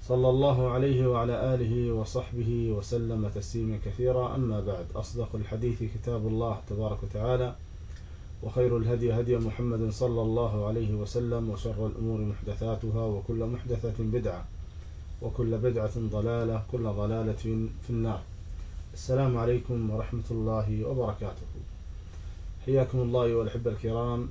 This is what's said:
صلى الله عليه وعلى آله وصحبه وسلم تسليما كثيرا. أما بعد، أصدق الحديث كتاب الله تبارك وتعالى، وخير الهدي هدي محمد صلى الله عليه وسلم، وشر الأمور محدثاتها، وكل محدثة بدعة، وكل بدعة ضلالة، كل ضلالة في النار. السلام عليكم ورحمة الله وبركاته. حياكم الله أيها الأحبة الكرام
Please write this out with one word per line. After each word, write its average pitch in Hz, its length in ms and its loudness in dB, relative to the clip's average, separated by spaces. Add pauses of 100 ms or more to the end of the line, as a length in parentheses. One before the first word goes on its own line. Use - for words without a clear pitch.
صلى 127 200 6
الله 127 420 6
عليه 127 360 4
وعلى 120 480 2
آله 120 380 2
وصحبه 117 800 0
وسلم 110 580 0
تسليما 107 560 -2
كثيرا. 123 500 2
أما 113 260 2
بعد، 95 340 -2
أصدق 113 400 -4
الحديث 113 480 -2
كتاب 110 440 -2
الله 110 420 0
تبارك 104 340 -2
وتعالى، 123 520 0 (880)
وخير 120 340 4
الهدي 117 360 2
هدي 120 240 4
محمد 113 540 0
صلى 117 320 2
الله 110 440 2
عليه 110 280 0
وسلم، 117 560 0
وشر 107 360 -2
الأمور 110 340 0
محدثاتها، 110 840 -2
وكل 110 420 0
محدثة 117 580 -2
بدعة، 107 400 0 (760)
وكل 113 360 0
بدعة 110 400 2
ضلالة، 113 640 0 (100)
كل 120 100 0
ضلالة 110 840 0 (140)
في - 80 -8
النار. 113 320 0 (720)
السلام 131 420 2
عليكم 117 540 2
ورحمة 110 400 -2
الله 110 540 0
وبركاته. 117 640 -2 (1200)
حياكم 131 320 4
الله 120 260 2
أيها 117 180 4
الأحبة 117 280 -2
الكرام 117 600 -2